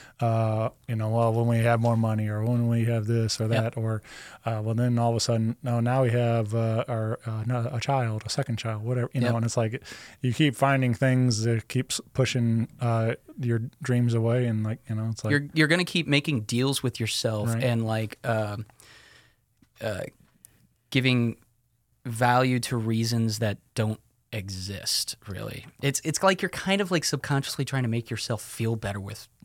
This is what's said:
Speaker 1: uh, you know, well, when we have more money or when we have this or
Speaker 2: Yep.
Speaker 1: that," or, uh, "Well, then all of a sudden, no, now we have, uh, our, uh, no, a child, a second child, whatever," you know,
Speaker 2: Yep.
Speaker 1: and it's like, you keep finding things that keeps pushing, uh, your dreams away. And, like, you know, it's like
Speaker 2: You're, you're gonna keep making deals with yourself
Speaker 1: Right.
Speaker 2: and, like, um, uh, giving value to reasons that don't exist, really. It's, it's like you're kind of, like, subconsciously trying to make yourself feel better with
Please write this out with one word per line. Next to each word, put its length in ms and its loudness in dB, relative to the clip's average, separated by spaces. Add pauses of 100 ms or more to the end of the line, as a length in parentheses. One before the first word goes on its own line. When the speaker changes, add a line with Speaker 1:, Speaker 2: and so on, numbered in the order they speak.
(200)
Speaker 1:
uh, 500 0 (180)
you 80 -2
know, 140 -2
well, 220 4
when 140 2
we 120 4
have 220 4
more 160 2
money 320 0
or 160 -4
when 240 2
we 180 2
have 200 0
this 340 0
or 80 0
Speaker 2:
Yep. 20 -2 (240)
Speaker 1:
that," 20 -20
or, 260 -2 (420)
uh, 200 -2
"Well, 100 -2
then 240 2
all 120 2
of 60 2
a 40 0
sudden, 420 0
no, 180 0
now 220 2
we 80 4
have, 440 2
uh, 340 0
our, 380 -2
uh, 200 -6
no, 260 -2
a 80 -4
child, 460 0
a 40 -8
second 280 -2
child, 240 -6
whatever," 320 -2
you 60 0
know, 80 2
Speaker 2:
Yep. 80 2
Speaker 1:
and 80 0
it's 120 -2
like, 260 0 (380)
you 120 0
keep 240 2
finding 380 4
things 500 4
that 240 0
keeps 320 -2 (140)
pushing, 540 2 (120)
uh, 340 2 (260)
your 220 0 (200)
dreams 320 2
away. 320 2
And, 180 0
like, 240 -4
you 80 -4
know, 140 -2
it's 140 -8
like 60 0
Speaker 2:
You're, 240 2
you're 140 4
gonna 160 2
keep 240 -2
making 340 2
deals 400 0
with 160 -2
yourself 560 -2
Speaker 1:
Right. 80 0
Speaker 2:
and, 240 2
like, 400 -2
um, 400 -2 (1120)
uh, 200 -4 (880)
giving 460 2 (680)
value 540 2
to 180 -4
reasons 600 0
that 200 -2 (160)
don't 260 -2 (320)
exist, 840 -6 (100)
really. 400 -10 (160)
It's, 220 0
it's 180 -2
like 200 4
you're 60 0
kind 320 0
of, 100 -2
like, 140 2
subconsciously 600 -2
trying 200 -2
to 40 0
make 220 -2
yourself 320 -4
feel 340 -2
better 240 -6
with 280 -12 (160)